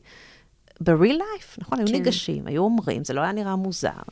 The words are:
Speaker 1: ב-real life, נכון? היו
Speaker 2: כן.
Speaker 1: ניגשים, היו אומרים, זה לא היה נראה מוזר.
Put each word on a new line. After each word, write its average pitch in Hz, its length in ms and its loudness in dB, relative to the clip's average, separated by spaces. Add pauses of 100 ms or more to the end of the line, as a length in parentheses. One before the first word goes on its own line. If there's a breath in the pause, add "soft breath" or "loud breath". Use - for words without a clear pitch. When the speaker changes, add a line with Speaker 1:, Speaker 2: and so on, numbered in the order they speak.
(800 soft breath)
Speaker 1:
ב-real 175 360 6
life, 403 400 -6
נכון? - 220 -6
היו 208 80 2
Speaker 2:
כן. 226 60 2
Speaker 1:
ניגשים, 180 540 -2
היו 156 160 0
אומרים, 214 400 0
זה 131 100 -6
לא 139 80 -2
היה 175 100 0
נראה 196 240 -2
מוזר. 190 340 -2 (220)